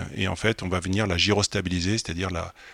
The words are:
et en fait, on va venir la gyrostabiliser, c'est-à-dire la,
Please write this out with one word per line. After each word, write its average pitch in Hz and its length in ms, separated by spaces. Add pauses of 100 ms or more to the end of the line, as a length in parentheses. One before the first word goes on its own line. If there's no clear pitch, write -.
(160)
et 95 120
en 92 80
fait, 110 280
on 90 60
va 90 100
venir 95 260
la 90 120
gyrostabiliser, 95 800
c'est-à-dire 92 340
la, 87 220 (200)